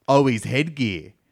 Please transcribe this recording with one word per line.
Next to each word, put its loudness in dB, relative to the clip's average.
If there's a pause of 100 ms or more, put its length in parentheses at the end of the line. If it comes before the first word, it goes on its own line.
Owie's 4
headgear? -4 (180)